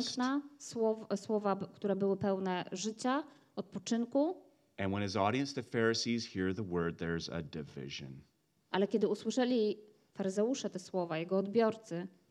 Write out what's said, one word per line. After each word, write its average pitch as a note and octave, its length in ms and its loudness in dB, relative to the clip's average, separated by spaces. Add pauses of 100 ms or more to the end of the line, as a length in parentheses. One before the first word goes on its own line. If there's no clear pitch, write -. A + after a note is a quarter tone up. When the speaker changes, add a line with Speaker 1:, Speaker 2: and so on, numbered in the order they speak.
Speaker 1:
piękna, C4 340 0 (180)
słow-, A3 580 -2
słowa, G#3 380 0
b-, F#3+ 180 -4
które G3 220 -2
były G3 220 2
pełne F#3+ 540 0
życia, A3 520 0 (320)
odpoczynku. A#3 800 0 (420)
Speaker 2:
And G2 160 0
when G2+ 100 0
his G2 120 -2
audience, A#2+ 380 4
the B2+ 100 -4
Pharisees, A2+ 640 2
hear F#2 280 0
the G#2+ 80 -4
word, E2+ 380 0
there's E2+ 320 -2
a E2 80 -2
division. C#2+ 800 -10 (500)
Speaker 1:
Ale G3 160 4
kiedy G#3+ 200 2
usłyszeli A3+ 680 2 (360)
faryzeusze G#3 560 0
te F#3+ 100 -8
słowa, F3 380 -2
jego F3+ 200 0
odbiorcy, G3+ 720 0 (220)